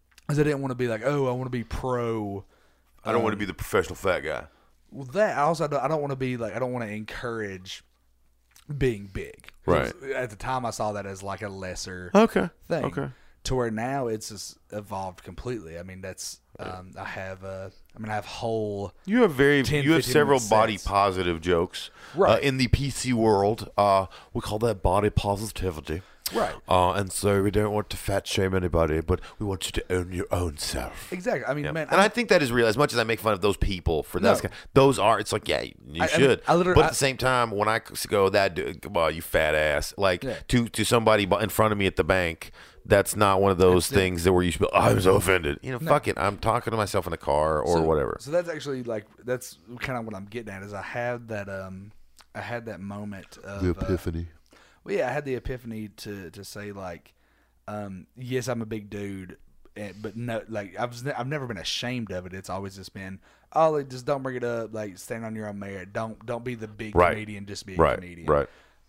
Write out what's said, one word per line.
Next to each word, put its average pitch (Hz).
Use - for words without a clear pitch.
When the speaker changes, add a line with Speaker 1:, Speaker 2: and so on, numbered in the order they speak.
Speaker 1:
'Cause 147
I 151
didn't 143
wanna 131
be 123
like, 110
"Oh, 139
I 123
wanna 127
be 123
pro." 113
Speaker 2:
I -
don't 117
wanna 110
Speaker 1:
Um, 98
Speaker 2:
be 104
the 92
professional -
fat 87
guy. 71
Speaker 1:
Well, 139
that, 170
I 143
also 156
don't, 143
I 135
don't 156
wanna 139
be, 131
like, 110
I 117
don't 127
wanna 123
encourage 104
being 113
big. -
'Cause 73
Speaker 2:
Right. 135
Speaker 1:
at 127
the 104
time, 127
I 113
saw 107
that 101
as, 95
like, 98
a 104
lesser 92
Speaker 2:
Okay. 196
Speaker 1:
thing. 160
Speaker 2:
Okay. 143
Speaker 1:
To 131
where 123
now 123
it's 110
just -
evolved 95
completely. 90
I 87
mean, 92
that's, -
Speaker 2:
Right. 92
Speaker 1:
um, 92
I 95
have, 95
uh, 95
I -
mean, 110
I 107
have 104
whole 104
Speaker 2:
You 226
have 190
very, 139
Speaker 1:
ten, 143
Speaker 2:
you 139
have 165
Speaker 1:
fifteen 127
Speaker 2:
several 143
Speaker 1:
minute 110
Speaker 2:
body 110
Speaker 1:
sets. -
Speaker 2:
positive 92
jokes. 87
Speaker 1:
Right. 170
Speaker 2:
Uh, 110
in 131
the 131
P 139
C 127
world, 110
uh, 98
we 123
call 110
that 110
body 101
positivity. 92
Speaker 1:
Right. 87
Speaker 2:
Uh, 90
and 98
so 98
we 101
don't 104
want 104
to -
fat 98
shame 95
anybody, 82
but 87
we 110
want 95
you -
to -
own 90
your 90
own 87
self. -
Speaker 1:
Exactly. 185
I 127
mean, 147
Speaker 2:
Yeah. 147
Speaker 1:
man, 151
Speaker 2:
And 180
Speaker 1:
I 202
Speaker 2:
I -
think 220
that 185
is 127
real. 120
As 110
much 143
as 117
I 117
make 110
fun 107
of 95
those 101
people 85
for -
that 139
Speaker 1:
No. -
Speaker 2:
kind, -
those 135
are, 104
it's 107
like, -
yeah, 67
you 65
Speaker 1:
I, -
I -
mean, -
Speaker 2:
should. 139
Speaker 1:
I 160
literally, 180
Speaker 2:
But 151
at -
Speaker 1:
I -
Speaker 2:
the 135
same 135
time, 123
when 104
I 110
c-, -
go, 98
"That 98
dude, 85
well, 82
you 80
fat 78
ass," 76
like, 92
Speaker 1:
Yeah. 127
Speaker 2:
to, 120
to 107
somebody 110
bu-, 92
in 104
front 110
of 101
me 101
at 92
the 90
bank, 85
that's 98
not 98
one 98
of 87
those 90
Speaker 1:
That's -
it. -
Speaker 2:
things 92
that 95
where 90
you 90
should 85
be, 95
"Oh, 98
I'm 113
so 92
offended." 87
You 131
know, 123
Speaker 1:
No. 160
Speaker 2:
fuck 147
it. -
I'm 95
talking 110
to 113
myself 101
in 87
the 82
car 76
or 82
Speaker 1:
So, 80
Speaker 2:
whatever. 73
Speaker 1:
so 139
that's 170
actually, 139
like, 113
that's 123
kinda 127
what 110
I'm 98
getting 107
at 98
is 104
I 98
had 120
that, 101
um, 95
I 104
had 117
that 101
moment 101
of, 98
Speaker 2:
The 90
Speaker 1:
uh, 87
Speaker 2:
epiphany. 85
Speaker 1:
well, 196
yeah, 151
I -
had 143
the 135
epiphany 117
to, 98
to 101
say, 104
like, 92
um, 101
yes, 123
I'm 120
a 110
big 104
dude, 101
eh, 104
but 107
no, 113
like, 101
I've, 120
I've 123
never 135
been 113
ashamed 120
of 92
it. 90
It's 95
always 95
just 95
been, 95
"Oh, 160
like, 143
just 127
don't 139
bring 131
it 123
up. 113
Like, 104
stand 113
on 110
your 107
own 101
merit. 98
Don't, 113
don't 120
be 123
the 110
big 107
Speaker 2:
Right. 87
Speaker 1:
comedian. 104
Just 101
be 95
a 90
Speaker 2:
Right, 78
Speaker 1:
comedian." 87
Speaker 2:
right. 73